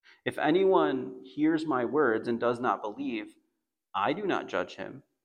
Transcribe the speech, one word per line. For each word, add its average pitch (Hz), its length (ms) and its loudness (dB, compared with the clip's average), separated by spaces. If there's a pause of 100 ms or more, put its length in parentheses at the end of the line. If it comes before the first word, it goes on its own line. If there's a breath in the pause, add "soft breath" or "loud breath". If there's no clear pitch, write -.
(260 soft breath)
"If 127 120 -2
anyone 160 840 2
hears 156 420 0
my 127 200 0
words 117 420 2
and 117 120 0
does 120 200 0
not 113 220 0
believe, 110 540 -8 (580)
I 101 200 0
do 202 120 -6
not 120 220 -2
judge 92 280 -4
him, - 280 -12 (220)